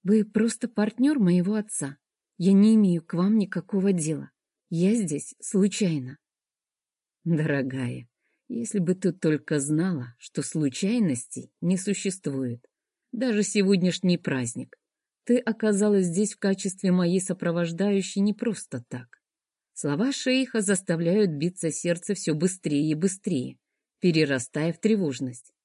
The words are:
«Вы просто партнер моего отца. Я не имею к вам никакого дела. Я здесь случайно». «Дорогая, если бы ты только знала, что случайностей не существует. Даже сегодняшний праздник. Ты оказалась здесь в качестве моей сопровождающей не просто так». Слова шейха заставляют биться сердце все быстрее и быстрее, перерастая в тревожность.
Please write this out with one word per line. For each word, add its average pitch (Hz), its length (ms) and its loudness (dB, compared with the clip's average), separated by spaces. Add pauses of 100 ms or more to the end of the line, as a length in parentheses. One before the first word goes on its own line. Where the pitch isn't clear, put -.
«Вы 208 220 4
просто 226 420 0
партнер 240 500 0
моего 180 380 2
отца. 175 420 -8 (400)
Я 180 140 4
не 208 240 8
имею 180 260 4
к - 120 -10
вам 196 240 2
никакого 190 560 0
дела. 151 380 -4 (380)
Я 185 260 2
здесь 156 440 -4
случайно». 170 760 0 (1040)
«Дорогая, 131 880 -2 (400)
если 226 300 -4
бы 180 160 0
ты 185 180 -2
только 156 460 -2
знала, 151 600 -2
что - 220 -8
случайностей 156 1200 -2
не 180 160 0
существует. 143 920 -6 (440)
Даже 220 320 0
сегодняшний 185 760 2
праздник. 127 600 -6 (460)
Ты 240 140 2
оказалась 208 680 2
здесь 196 280 -2
в - 60 -20
качестве 190 520 -2
моей 180 280 2
сопровождающей 185 1000 -2
не 208 120 2
просто 196 540 -6
так». 123 200 -10 (680)
Слова 156 380 -2
шейха 254 500 0
заставляют 180 720 0
биться 160 400 -4
сердце 175 440 -4
все - 200 -2
быстрее 156 560 -2
и 151 40 0
быстрее, 156 600 -4 (420)
перерастая 156 720 0
в - 60 -10
тревожность. 143 720 -2 (120)